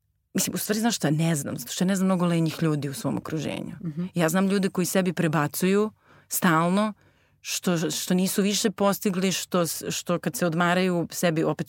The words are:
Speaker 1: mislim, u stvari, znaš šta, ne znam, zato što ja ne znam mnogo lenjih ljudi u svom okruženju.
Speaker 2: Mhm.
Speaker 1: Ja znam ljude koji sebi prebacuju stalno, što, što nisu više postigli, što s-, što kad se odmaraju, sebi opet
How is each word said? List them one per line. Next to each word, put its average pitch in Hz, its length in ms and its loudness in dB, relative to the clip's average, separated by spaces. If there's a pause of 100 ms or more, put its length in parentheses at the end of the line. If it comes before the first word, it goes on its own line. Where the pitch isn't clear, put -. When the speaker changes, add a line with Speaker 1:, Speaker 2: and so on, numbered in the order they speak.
(340)
Speaker 1:
mislim, - 200 -2
u 185 40 -6
stvari, 208 220 -2
znaš 226 160 2
šta, 165 140 2
ne 165 260 2
znam, - 220 -4
zato - 160 -12
što - 100 -2
ja 180 40 4
ne 196 80 2
znam 190 120 2
mnogo 180 180 2
lenjih 165 360 2
ljudi 151 280 0
u 139 40 -8
svom 139 240 -4
okruženju. - 680 -6
Speaker 2:
Mhm. 165 300 -6
Speaker 1:
Ja 160 160 2
znam 190 180 2
ljude 196 220 2
koji 180 160 -2
sebi 185 280 0
prebacuju 175 800 0 (360)
stalno, 185 640 2 (480)
što, - 360 -2 (140)
što - 220 -2
nisu 185 280 2
više 202 300 0
postigli, 196 600 0
što - 300 -2
s-, - 280 -4
što 170 300 -4
kad - 160 -4
se 180 100 -2
odmaraju, 175 640 2
sebi 160 320 0
opet 151 260 -2